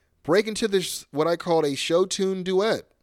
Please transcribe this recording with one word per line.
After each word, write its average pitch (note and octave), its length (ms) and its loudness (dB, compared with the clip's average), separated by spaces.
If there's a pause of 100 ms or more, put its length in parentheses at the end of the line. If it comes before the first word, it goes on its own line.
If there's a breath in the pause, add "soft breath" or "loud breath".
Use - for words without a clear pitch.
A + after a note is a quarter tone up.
(220 soft breath)
break G3 240 2
into A3 220 -4
this, F#3+ 420 -2
what D3+ 160 0
I E3+ 100 2
call E3 280 0
a C#3 100 0
show E3+ 300 2
tune F#3+ 380 -2
duet. F#3+ 480 0 (120)